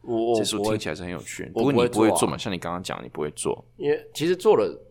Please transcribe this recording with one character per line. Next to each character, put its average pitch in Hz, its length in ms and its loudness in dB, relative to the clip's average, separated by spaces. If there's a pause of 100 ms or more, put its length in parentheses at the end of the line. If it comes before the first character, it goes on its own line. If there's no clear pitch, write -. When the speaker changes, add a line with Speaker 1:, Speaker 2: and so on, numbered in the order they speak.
Speaker 1:
我， 117 280 0
我 117 40 4
Speaker 2:
其 107 100 2
实 104 140 -2
听 107 200 0
起 - 80 -8
来 78 80 -4
是 92 80 -10
很 87 80 -8
有 87 80 -8
趣， - 240 -12 (100)
Speaker 1:
不 117 120 0
会， 139 60 4
Speaker 2:
不 127 80 2
过 120 40 6
你 120 60 2
不 104 100 0
会 107 120 8
做 - 0 -
嘛， - 20 -
Speaker 1:
我 - 60 0
不 120 60 4
会 - 20 0
做 - 20 -4
啊。 71 80 -4
Speaker 2:
像 104 160 -6
你 87 40 -4
刚 85 140 -6
刚 90 100 -6
讲， - 220 -8
你 65 60 -14
不 - 100 -10
会 76 120 -2
做。 - 340 -4 (100)
Speaker 1:
因 143 160 -2
为 156 220 -2
其 - 120 -4
实 180 80 2
做 185 220 6
了 98 360 0